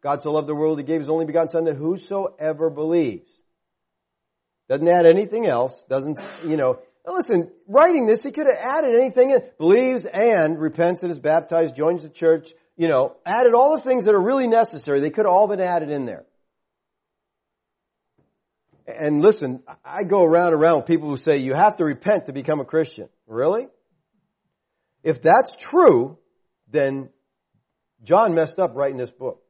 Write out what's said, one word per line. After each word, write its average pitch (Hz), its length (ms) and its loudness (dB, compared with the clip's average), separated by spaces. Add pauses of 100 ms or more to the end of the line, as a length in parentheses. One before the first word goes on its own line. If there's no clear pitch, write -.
"God 143 200 -4
so 151 100 -6
loved 151 160 -2
the 151 80 -6
world, 156 220 -2
he 143 60 -10
gave 156 160 -2
his 143 100 -10
only 160 160 -2
begotten 165 240 -2
Son, 165 160 -2
that 151 120 -4
whosoever 160 920 -6
believes." 151 600 -4 (1400)
Doesn't 143 200 -2
add 175 180 4
anything 202 420 4
else. 127 420 -4
Doesn't, 139 300 -6 (260)
you 156 120 -2
know. 127 220 0 (260)
Now 339 80 -10
listen, 214 380 -2 (160)
writing 294 380 4
this, 220 180 2
he 277 80 -10
could 294 160 -2
have 262 120 2
added 262 360 -2
anything 254 360 2
in. 254 100 2 (160)
Believes 233 480 2
and 180 540 0
repents 170 440 -2
and 175 80 -6
is 151 80 -10
baptized, 160 560 -2
joins 160 280 -2
the 156 60 -20
church, 160 440 -2 (220)
you 165 120 -2
know, 135 280 0 (100)
added 233 280 2
all 277 220 4
the 302 60 -6
things 254 240 -2
that 214 80 4
are 196 80 2
really 247 260 0
necessary. 160 520 0
They 151 120 -2
could 214 140 -2
have 214 80 2
all 208 140 4
been 190 140 -4
added 170 280 -4
in 143 160 -6
there. 98 200 -14 (2500)
And 147 340 -2
listen, 151 420 0 (220)
I 170 180 -8
go 190 200 2
around, 170 300 4
around 160 240 2
with 131 80 -4
people 156 240 -2
who 139 80 -6
say, 143 200 0
"You 131 160 -4
have 208 240 2
to 170 80 -2
repent 170 400 -2
to 143 80 -16
become 143 260 -4
a 135 60 -8
Christian." 156 440 -4 (180)
Really? 156 400 -2 (1400)
If 156 180 -4
that's 220 340 4
true, 160 600 2 (500)
then 135 420 -4 (960)
John 185 320 2
messed 160 240 -2
up 170 160 -2
writing 139 220 -4
this 123 140 -8
book. 127 380 -12